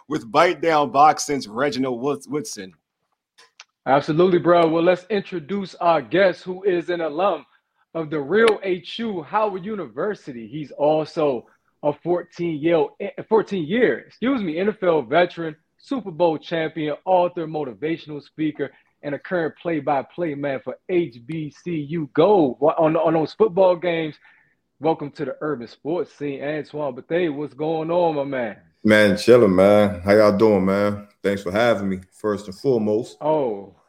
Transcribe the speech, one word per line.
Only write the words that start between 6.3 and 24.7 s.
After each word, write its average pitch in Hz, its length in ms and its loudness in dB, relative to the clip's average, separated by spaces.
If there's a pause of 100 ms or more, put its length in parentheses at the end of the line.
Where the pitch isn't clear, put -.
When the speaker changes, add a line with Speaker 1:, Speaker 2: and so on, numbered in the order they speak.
Speaker 2:
who 185 180 -10
is 175 280 -2
an 175 100 -4
alum 160 440 -2 (500)
of 160 160 -8
the 156 100 -4
real 202 420 2
H 185 360 -6
U, 214 240 -6
Howard 190 420 -4
University. 156 840 -8
He's 135 240 -12
also 147 760 0 (360)
a 147 100 0
fourteen 170 680 -4
year, 160 260 2 (420)
fourteen 196 360 0
year, 165 360 0
excuse 247 420 -4
me, 160 160 -6
N 196 100 -2
F - 140 -6
L 170 180 2
veteran, 160 560 -2 (220)
Super 208 320 -10
Bowl 160 260 0
champion, 151 580 -6 (120)
author, 175 400 0
motivational 151 760 -8
speaker, 151 480 -6 (320)
and 147 120 -8
a 135 40 -6
current 165 380 -4
play-by-play 151 800 -4
man 139 280 -6
for 127 140 -10 (140)
H 170 260 -2 (100)
B 151 240 -8
C - 260 -12
U 147 360 -6
Go 160 480 4
on, 156 360 2
on 165 180 2
those 156 180 0
football 190 440 4
games. 165 380 -4 (640)